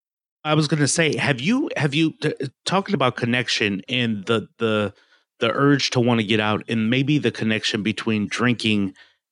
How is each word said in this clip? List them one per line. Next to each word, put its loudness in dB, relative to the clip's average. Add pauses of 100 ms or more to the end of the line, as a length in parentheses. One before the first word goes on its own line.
(440)
I 0
was 2
gonna 2
say, 0
have 0
you, 0
have -2
you, 2
t-, -2 (320)
talking 0
about 0
connection -2
and -2
the, 0 (100)
the, 0 (480)
the 2
urge 2
to 0
wanna 2
get 2
out, 0
and 0
maybe 2
the 0
connection -2
between -2
drinking 0 (360)